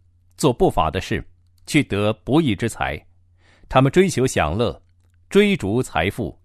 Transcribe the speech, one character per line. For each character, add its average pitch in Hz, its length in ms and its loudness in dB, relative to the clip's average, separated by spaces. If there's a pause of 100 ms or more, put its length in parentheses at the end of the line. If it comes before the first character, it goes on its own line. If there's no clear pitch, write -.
(380)
做 131 160 2
不 170 180 2
法 80 180 0
的 92 120 -4
事， - 200 -4 (460)
去 143 160 2
得 104 300 -2 (100)
不 135 160 2
义 127 160 0
之 113 140 -4
财。 - 360 -8 (640)
他 131 140 4
们 135 100 2
追 190 160 4
求 127 180 0
享 85 320 -2
乐， 113 240 -4 (500)
追 202 240 4
逐 110 260 -2
财 90 300 -2
富、 95 340 -8